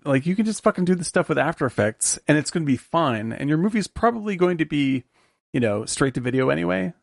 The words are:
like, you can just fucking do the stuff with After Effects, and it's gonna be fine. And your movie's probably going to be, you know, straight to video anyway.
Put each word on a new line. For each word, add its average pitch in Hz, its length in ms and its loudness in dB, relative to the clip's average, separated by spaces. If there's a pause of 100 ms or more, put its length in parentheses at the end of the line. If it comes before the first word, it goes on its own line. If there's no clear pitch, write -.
like, 135 200 2
you 175 120 0
can 214 100 2
just 214 160 -4
fucking 196 240 2
do 180 80 4
the 170 100 -4
stuff - 240 0
with 147 100 0
After 143 280 0
Effects, - 520 -2 (100)
and 151 100 6
it's - 140 -4
gonna 165 120 -2
be 135 140 2
fine. 117 540 -2
And 139 160 -6
your 151 100 2
movie's 208 300 0
probably 220 480 -2
going 180 220 2
to 160 60 2
be, 135 400 0 (480)
you 139 80 -2
know, 107 240 0
straight 135 300 0
to 135 60 -4
video 131 300 0
anyway. 175 520 -2